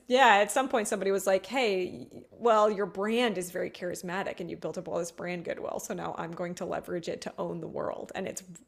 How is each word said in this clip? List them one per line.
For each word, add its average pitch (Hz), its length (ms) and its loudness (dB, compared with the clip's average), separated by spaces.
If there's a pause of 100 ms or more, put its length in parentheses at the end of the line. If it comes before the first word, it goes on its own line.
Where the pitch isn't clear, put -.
yeah, 247 300 8
at 208 160 4
some 262 160 2
point 220 180 2
somebody 196 240 0
was 196 160 2
like, 190 200 4
"Hey, 202 600 0 (240)
well, 214 400 6
your 202 160 0
brand 214 520 0
is 175 120 -6
very 180 200 -4
charismatic 180 680 -6
and 170 100 -6
you 165 80 -8
built 165 220 -8
up 175 80 -10
all 170 120 -4
this 170 120 -4
brand 175 340 -8
goodwill. - 360 -6
So - 140 -8
now 170 220 -6
I'm 165 140 -6
going 175 260 -6
to - 80 -8
leverage 175 440 -6
it - 140 -6
to - 140 -10
own 170 240 -6
the 160 60 -8
world." - 480 -6
And 190 140 -6
it's - 160 -10 (240)